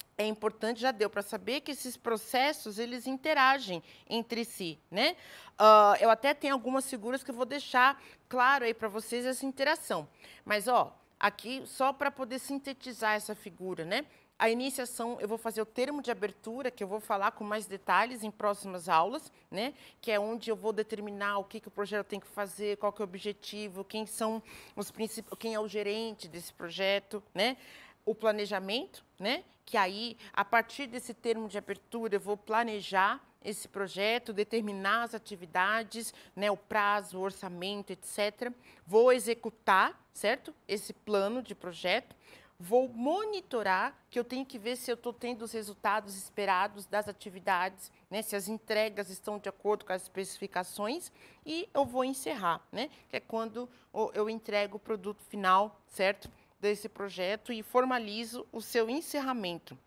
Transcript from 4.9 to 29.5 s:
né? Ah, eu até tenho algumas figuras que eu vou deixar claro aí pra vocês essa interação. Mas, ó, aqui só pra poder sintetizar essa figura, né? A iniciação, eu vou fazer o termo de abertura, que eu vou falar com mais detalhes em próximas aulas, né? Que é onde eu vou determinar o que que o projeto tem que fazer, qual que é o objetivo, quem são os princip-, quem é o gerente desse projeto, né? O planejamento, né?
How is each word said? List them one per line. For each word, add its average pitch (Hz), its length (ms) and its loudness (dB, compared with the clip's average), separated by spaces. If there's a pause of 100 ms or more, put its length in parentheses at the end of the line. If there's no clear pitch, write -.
né? 262 240 2 (440)
Ah, 208 420 12
eu 226 80 8
até 226 240 6
tenho 285 220 -2
algumas 262 340 0
figuras 247 340 -4
que - 80 -10
eu 240 40 -8
vou 240 100 -2
deixar 262 580 2 (280)
claro 254 340 4
aí 226 80 2
pra 226 160 -4
vocês 226 380 -4
essa 254 180 -2
interação. 269 640 0 (340)
Mas, 208 260 0
ó, 220 300 4 (220)
aqui 233 460 0
só 269 260 2
pra 277 180 0
poder 262 280 -6
sintetizar 254 760 -4
essa 214 220 -2
figura, 180 500 -8
né? 220 220 -2 (320)
A 220 120 4
iniciação, 240 680 -4
eu - 80 -4
vou 220 120 -4
fazer 220 240 -4
o - 20 -4
termo 269 380 -2
de - 80 -4
abertura, 226 600 -6
que - 140 -8
eu - 20 -2
vou 208 140 -6
falar 208 300 2
com - 120 -6
mais 208 220 -4
detalhes 202 580 2
em 214 80 -4
próximas 196 560 -2
aulas, 185 460 4 (180)
né? 233 220 -4 (260)
Que - 120 -4
é 208 100 4
onde 220 300 -4
eu 214 60 0
vou 208 180 -2
determinar 202 640 -2
o 196 60 -2
que 220 140 -12
que 208 100 -16
o - 20 -14
projeto 202 360 -2
tem 196 140 -8
que - 60 -16
fazer, 202 500 -4
qual 202 160 0
que 202 80 -8
é 214 40 -2
o 196 40 -4
objetivo, 202 760 -8
quem 220 220 -6
são 220 380 -2 (340)
os - 140 -6
princip-, 214 480 -6
quem 226 160 -4
é 214 40 -2
o 214 80 -2
gerente 208 640 -4
desse 170 240 -14
projeto, 190 680 -2 (120)
né? 240 220 2 (480)
O 214 100 0
planejamento, 208 880 -2 (160)
né? 254 240 -2 (220)